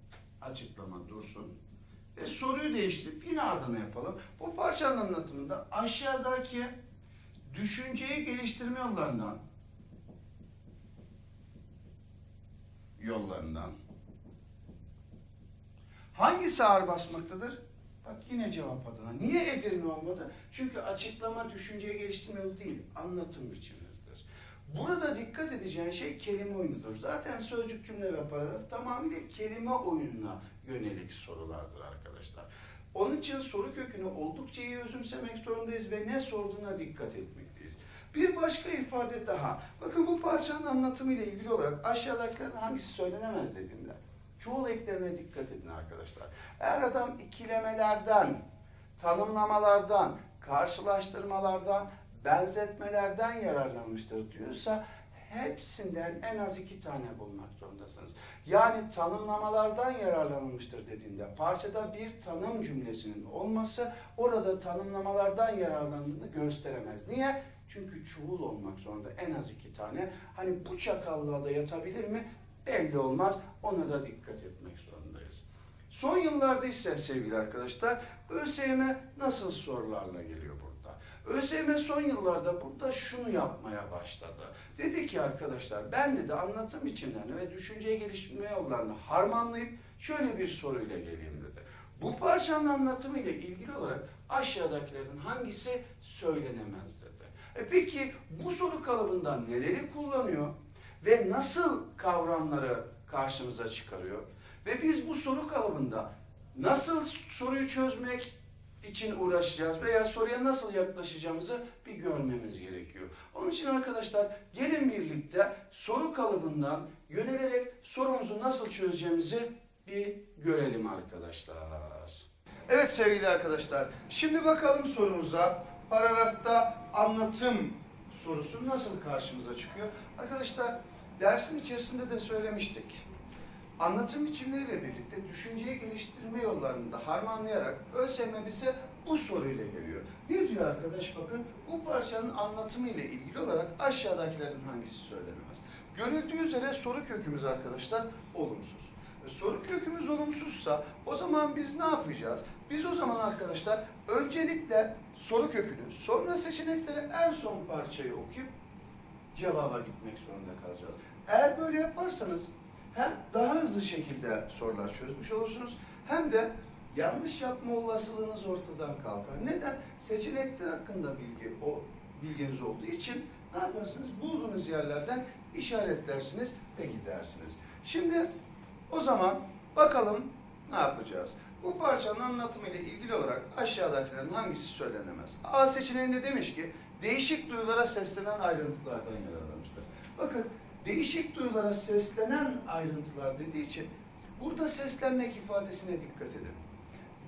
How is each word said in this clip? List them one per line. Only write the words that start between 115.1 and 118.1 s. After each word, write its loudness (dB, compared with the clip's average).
soru -2
kalıbından 0
yönelerek 2
sorumuzu 0